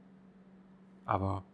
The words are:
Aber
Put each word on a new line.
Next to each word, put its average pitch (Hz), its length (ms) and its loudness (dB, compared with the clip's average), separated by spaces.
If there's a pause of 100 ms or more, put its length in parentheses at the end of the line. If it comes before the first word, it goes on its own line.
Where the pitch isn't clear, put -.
(1040)
Aber 98 380 0 (100)